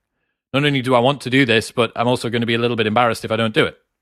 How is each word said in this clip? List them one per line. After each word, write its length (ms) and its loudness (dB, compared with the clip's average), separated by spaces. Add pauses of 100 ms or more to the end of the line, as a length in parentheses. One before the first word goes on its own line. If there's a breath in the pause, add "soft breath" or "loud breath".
(520)
not 120 0
only 180 0
do 120 0
I 60 6
want 220 2
to 80 -8
do 140 4
this, 280 0
but 240 0
I'm 120 -2
also 220 -2
gonna 160 -2
be 80 -2
a 40 0
little 180 -2
bit 100 0
embarrassed 380 0
if 60 -6
I 60 -2
don't 180 -2
do 100 4
it. 140 -6 (240)